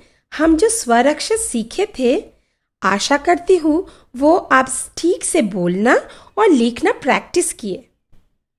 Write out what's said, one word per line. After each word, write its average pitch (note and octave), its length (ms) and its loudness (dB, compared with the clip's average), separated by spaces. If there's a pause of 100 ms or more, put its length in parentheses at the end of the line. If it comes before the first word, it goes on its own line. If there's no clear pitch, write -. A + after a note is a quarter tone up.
(320)
हम D#4+ 240 2
जो G#4+ 120 2
स्वर A#3+ 380 0
अक्षर D4+ 300 0
सीखे B3+ 500 -4 (120)
थे, B3+ 140 2 (680)
आशा G3 360 0
करती F4 380 2
हूँ D4+ 180 0 (420)
वो D4+ 200 4
आप - 320 0 (280)
ठीक - 280 -2
से D#4+ 200 0
बोलना F#3+ 500 0 (440)
और G#4+ 100 4
लिखना A#3+ 440 2
practice B3+ 600 -2
किए। F#3+ 240 -10 (840)